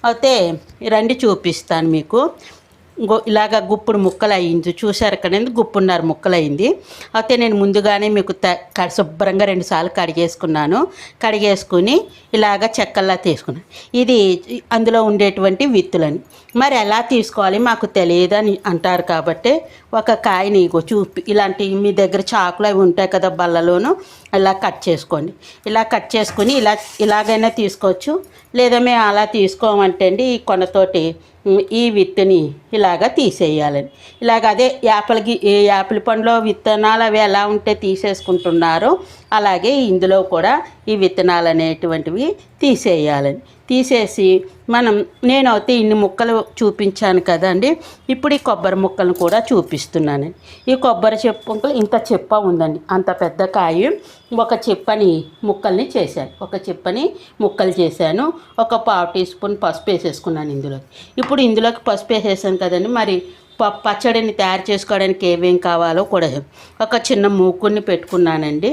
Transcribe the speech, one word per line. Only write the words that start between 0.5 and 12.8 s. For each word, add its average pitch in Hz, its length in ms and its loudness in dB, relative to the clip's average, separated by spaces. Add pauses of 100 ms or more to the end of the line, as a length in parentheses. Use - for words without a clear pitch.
రండి 226 280 2
చూపిస్తాను 170 720 0
మీకు. 160 240 0 (800)
ఇంకో 190 140 2 (140)
ఇలాగ 214 300 2 (100)
గుప్పుడు 208 360 0
ముక్కలు 202 320 0
అయింది 170 340 -2 (100)
చూశారు 202 400 0
కదండి, 202 380 -2
గుప్పున్నర 190 500 0
ముక్కలు 180 300 0
అయింది. 151 280 0 (500)
అయితే 226 240 0
నేను 226 200 2
ముందుగానే 202 460 2 (100)
మీకు 196 160 -2 (100)
త-, 180 160 0 (180)
క-, 180 200 -2
శుభ్రంగా 190 540 0
రెండు 185 180 -2
సార్లు 170 300 -2
కడిగేసుకున్నాను. 165 800 -2 (440)
కడిగేసుకుని 208 720 0 (420)
ఇలాగ 202 240 2 (180)
చెక్కల్లా 190 360 0 (120)